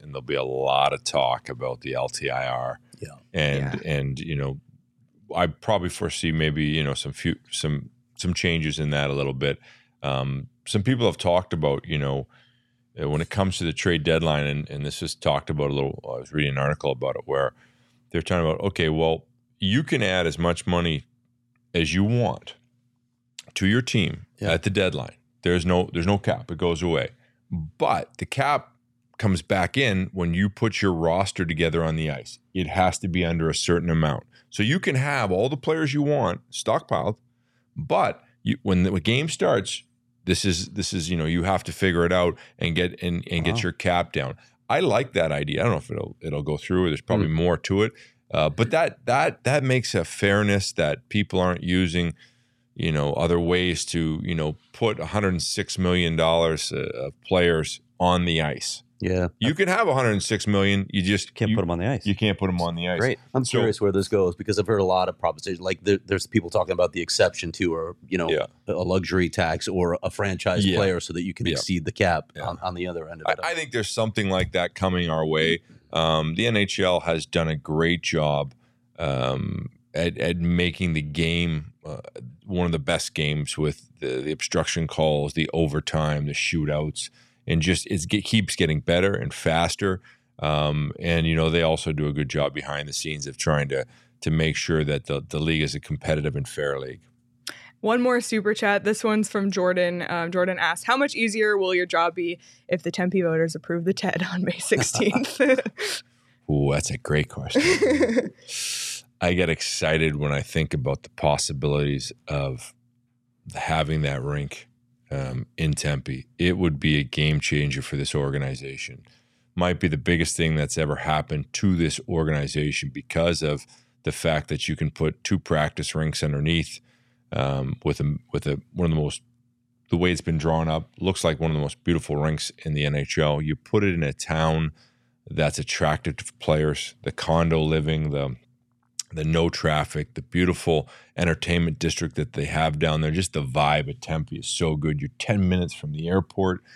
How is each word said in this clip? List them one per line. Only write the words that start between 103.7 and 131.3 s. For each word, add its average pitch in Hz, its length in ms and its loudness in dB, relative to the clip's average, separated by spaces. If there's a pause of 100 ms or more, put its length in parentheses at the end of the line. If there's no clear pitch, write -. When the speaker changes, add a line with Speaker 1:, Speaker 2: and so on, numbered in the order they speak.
Speaker 4:
the 190 100 2
ted 180 380 -2
on 180 120 -2
May - 140 -2
sixteenth?" 196 840 0
<laughs> - 1080 -2
Speaker 1:
Ooh, 71 220 4
that's 71 180 0
a 65 80 -4
great 76 300 0
question. - 340 -2
Speaker 4:
<laughs> - 1600 0
Speaker 1:
I 90 140 2
get 87 140 4
excited 80 680 0
when 73 160 0
I 71 100 0
think 78 320 -2
about 67 300 -2
the - 60 -20
possibilities 71 1040 0 (140)
of 69 480 -6 (800)
having 78 480 0
that 69 200 -2
rink, 71 460 -6 (420)
um, 131 360 -6 (100)
in 160 160 0
Tempe. 69 540 -4 (120)
It 90 200 4
would 82 200 2
be 76 200 4
a 73 60 0
game 76 360 2
changer 71 420 0
for - 140 -6
this 69 180 -4
organization. 67 880 -4 (520)
Might 90 260 0
be 90 80 2
the 78 80 0
biggest 82 400 0
thing 80 180 2
that's 73 240 0
ever 73 180 0
happened 76 580 -2
to 95 220 2
this 82 320 0
organization 76 840 0
because 82 500 0
of 76 240 -2 (380)
the 78 80 -2
fact 78 360 0
that - 200 -4
you 78 80 -2
can 76 140 -2
put 78 340 -2
two 95 140 0
practice 76 560 0
rinks 78 280 0
underneath, 78 580 0 (520)
um, 67 520 -2
with 76 160 0
a, 73 160 0 (160)
with - 140 -4
a, 71 140 -2 (120)
one 87 180 0
of 78 60 2
the 78 60 0
most, 71 200 -4 (680)
the 87 60 4
way 90 160 4
it's 82 80 0
been 82 180 0
drawn 80 300 2
up, 78 220 -2 (100)
looks 92 240 0
like 78 160 2